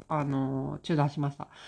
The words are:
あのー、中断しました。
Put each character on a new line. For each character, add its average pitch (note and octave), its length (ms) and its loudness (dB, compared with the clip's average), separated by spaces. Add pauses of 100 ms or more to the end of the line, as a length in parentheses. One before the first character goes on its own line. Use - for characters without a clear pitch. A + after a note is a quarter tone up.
あ D3+ 160 0
の C3+ 540 0
ー、 - 40 -20
中 E3+ 140 0
断 D3 140 6
し D3+ 100 -4
ま C#3+ 120 0
し - 60 -10
た。 - 100 -12 (200)